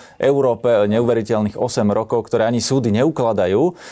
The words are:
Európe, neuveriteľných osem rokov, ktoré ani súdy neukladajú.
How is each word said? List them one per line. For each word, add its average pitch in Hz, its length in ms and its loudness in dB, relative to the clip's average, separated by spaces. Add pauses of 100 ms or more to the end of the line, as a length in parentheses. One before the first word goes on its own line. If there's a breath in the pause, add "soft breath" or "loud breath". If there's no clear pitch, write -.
(160 loud breath)
Európe, 120 720 2
neuveriteľných 113 720 0
osem 120 320 0
rokov, 110 400 -2
ktoré 110 160 2
ani 120 160 -2
súdy 131 240 0
neukladajú. 113 880 0 (160 loud breath)